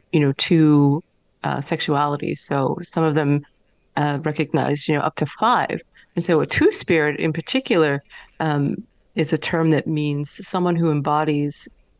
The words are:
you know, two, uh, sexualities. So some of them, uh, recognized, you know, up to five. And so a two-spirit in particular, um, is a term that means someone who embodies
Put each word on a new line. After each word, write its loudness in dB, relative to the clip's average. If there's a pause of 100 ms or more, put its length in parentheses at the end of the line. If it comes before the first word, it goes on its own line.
(120)
you 2
know, 2
two, 4 (400)
uh, -2
sexualities. -2
So -2
some -2
of 2
them, 2 (520)
uh, 0
recognized, -2
you 2
know, 0
up -2
to -2
five. 0 (340)
And -2
so 2
a 0
two-spirit 0
in -2
particular, 0 (360)
um, 0 (400)
is -2
a 0
term 0
that 2
means -4
someone 0
who 0
embodies -2 (320)